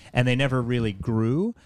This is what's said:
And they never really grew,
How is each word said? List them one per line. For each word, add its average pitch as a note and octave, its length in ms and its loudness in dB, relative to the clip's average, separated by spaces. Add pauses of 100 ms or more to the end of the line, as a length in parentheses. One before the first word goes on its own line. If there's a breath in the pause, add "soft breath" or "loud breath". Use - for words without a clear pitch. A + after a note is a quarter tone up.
(140)
And B2 120 2
they B2+ 120 2
never C3 240 0
really A#2 320 -2
grew, A#2+ 600 -2 (120 soft breath)